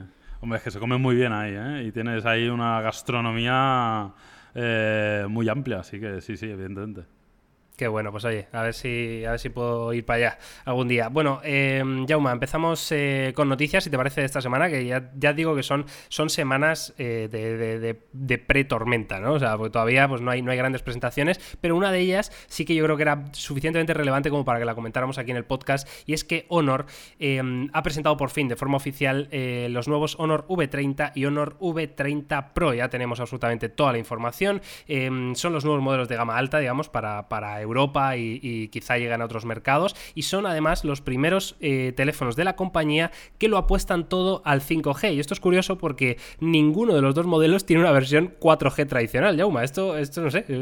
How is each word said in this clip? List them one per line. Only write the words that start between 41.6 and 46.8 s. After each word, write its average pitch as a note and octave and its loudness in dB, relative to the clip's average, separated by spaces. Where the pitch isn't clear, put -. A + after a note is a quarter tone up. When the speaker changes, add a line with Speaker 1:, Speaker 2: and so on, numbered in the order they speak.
Speaker 2:
eh, C3 0
teléfonos C3+ 0
de E3 2
la F#3 0
compañía E3 2
que A3 4
lo G#3+ 2
apuestan F#3 2
todo F#3 0
al C#3 4
cinco D3+ 0
G. F#3+ 0
Y C#3 0
esto D3 -2
es F#3 -6
curioso F#3 2
porque C3+ -2
ninguno E3 4